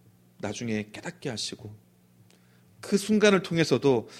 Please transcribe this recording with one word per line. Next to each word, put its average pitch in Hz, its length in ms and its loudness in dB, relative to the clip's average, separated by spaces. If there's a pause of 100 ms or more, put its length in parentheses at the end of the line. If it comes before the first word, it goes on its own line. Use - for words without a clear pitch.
(400)
나중에 107 520 -6
깨닫게 - 380 -12
하시고 107 440 -10 (1080)
그 - 160 -2
순간을 208 460 4
통해서도 139 680 2 (100)